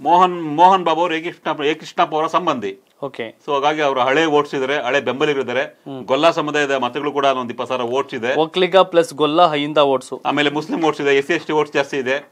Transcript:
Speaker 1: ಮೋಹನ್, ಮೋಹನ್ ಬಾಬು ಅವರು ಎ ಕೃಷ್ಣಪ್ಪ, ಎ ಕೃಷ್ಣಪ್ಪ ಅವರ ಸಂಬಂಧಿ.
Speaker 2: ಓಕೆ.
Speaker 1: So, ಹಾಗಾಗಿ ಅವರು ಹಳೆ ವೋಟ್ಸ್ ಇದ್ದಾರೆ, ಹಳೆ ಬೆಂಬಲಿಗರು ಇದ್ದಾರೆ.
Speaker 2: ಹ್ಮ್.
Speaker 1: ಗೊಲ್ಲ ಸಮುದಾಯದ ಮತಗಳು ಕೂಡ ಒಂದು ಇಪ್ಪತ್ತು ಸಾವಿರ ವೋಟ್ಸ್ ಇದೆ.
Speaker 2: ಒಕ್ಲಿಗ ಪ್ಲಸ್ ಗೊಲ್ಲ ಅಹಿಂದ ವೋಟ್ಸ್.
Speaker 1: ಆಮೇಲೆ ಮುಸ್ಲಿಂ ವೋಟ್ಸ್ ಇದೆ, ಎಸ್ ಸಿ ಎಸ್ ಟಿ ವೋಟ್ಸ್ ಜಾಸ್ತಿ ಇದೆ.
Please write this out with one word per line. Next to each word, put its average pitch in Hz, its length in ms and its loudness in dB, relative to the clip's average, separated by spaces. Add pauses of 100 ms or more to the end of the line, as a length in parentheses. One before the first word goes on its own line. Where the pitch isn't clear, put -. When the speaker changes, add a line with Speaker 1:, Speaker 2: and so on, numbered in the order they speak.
Speaker 1:
ಮೋಹನ್, 175 420 2
ಮೋಹನ್ 175 400 4
ಬಾಬು 160 180 2
ಅವರು 170 140 0
ಎ 160 60 -4
ಕೃಷ್ಣಪ್ಪ, 160 400 -6
ಎ 147 120 2
ಕೃಷ್ಣಪ್ಪ 156 420 -2
ಅವರ 156 120 0
ಸಂಬಂಧಿ. 135 640 -4 (120)
Speaker 2:
ಓಕೆ. 123 340 -10 (100)
Speaker 1:
So, 147 80 -4
ಹಾಗಾಗಿ 151 280 0
ಅವರು 139 180 0
ಹಳೆ 135 260 4
ವೋಟ್ಸ್ 147 300 0
ಇದ್ದಾರೆ, 135 280 -2
ಹಳೆ 131 180 0
ಬೆಂಬಲಿಗರು 135 400 -2
ಇದ್ದಾರೆ. 123 220 -2
Speaker 2:
ಹ್ಮ್. 139 420 -12
Speaker 1:
ಗೊಲ್ಲ 147 260 4
ಸಮುದಾಯದ 147 400 -2
ಮತಗಳು 139 400 -2
ಕೂಡ 139 140 -2
ಒಂದು 127 240 0
ಇಪ್ಪತ್ತು 127 280 -6
ಸಾವಿರ 120 160 -4
ವೋಟ್ಸ್ 135 220 -4
ಇದೆ. 143 200 -2
Speaker 2:
ಒಕ್ಲಿಗ 170 420 2
ಪ್ಲಸ್ 170 360 2
ಗೊಲ್ಲ 151 380 4
ಅಹಿಂದ 147 260 -2
ವೋಟ್ಸ್. 135 480 0
Speaker 1:
ಆಮೇಲೆ 143 240 0
ಮುಸ್ಲಿಂ 156 320 -6
ವೋಟ್ಸ್ 151 200 0
ಇದೆ, 139 160 2
ಎಸ್ 139 100 -2
ಸಿ 170 60 0
ಎಸ್ 160 120 -4
ಟಿ 156 80 -4
ವೋಟ್ಸ್ 151 200 -2
ಜಾಸ್ತಿ 143 240 -2
ಇದೆ. 135 340 -4